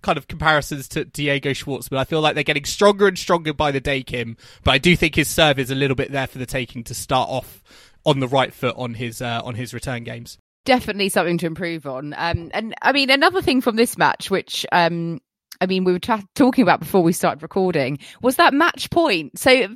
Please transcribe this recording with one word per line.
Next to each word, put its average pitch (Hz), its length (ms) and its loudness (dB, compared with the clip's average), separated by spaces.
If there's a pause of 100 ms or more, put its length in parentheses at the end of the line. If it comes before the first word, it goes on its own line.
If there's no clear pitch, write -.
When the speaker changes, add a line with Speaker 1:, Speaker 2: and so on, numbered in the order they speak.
Speaker 1:
kind 170 140 0
of 139 120 -10
comparisons 151 600 0
to 156 160 -6
Diego 143 460 -2
Schwartzman. 131 480 -6
I 131 60 0
feel 160 160 -2
like 151 140 2
they're 147 100 -2
getting 147 200 -2
stronger 202 420 4
and 185 120 0
stronger 165 340 0
by 147 180 0
the 135 100 -2
day, 135 220 -4
Kim, 117 340 -8 (260)
but 139 80 0
I 135 80 4
do 175 180 6
think 160 180 0
his 156 140 2
serve 151 300 4
is 127 120 -2
a 135 40 -2
little 135 220 0
bit 135 160 -4
there 135 140 -2
for - 120 -14
the 127 80 -8
taking 127 380 -8
to 123 100 -14
start - 340 0
off - 340 -8 (440)
on 139 140 2
the 127 80 -2
right 127 260 2
foot 123 240 -4
on 120 160 -8
his, 117 260 -10
uh, 117 240 -6
on 120 120 -10
his 123 180 -10
return 120 300 -8
games. 117 340 -14 (260)
Speaker 2:
Definitely 202 460 0
something 175 280 2
to 175 80 -4
improve 165 400 -6
on. 143 300 -8
Um, 170 380 -4
and, 214 260 -6
I 254 120 2
mean, 277 180 2
another 349 320 2
thing 262 180 2
from 220 160 -2
this 233 220 0
match, - 320 0
which, - 420 -4
um, 170 480 0 (420)
I 190 40 0
mean, 185 180 0
we 180 80 4
were 180 60 2
ta-, 220 240 -2 (120)
talking 262 280 4
about 175 180 4
before 175 220 2
we 165 100 4
started 147 300 0
recording, 160 560 0 (240)
was 254 140 2
that 330 180 4
match 320 340 0
point. 233 500 0
So 262 380 6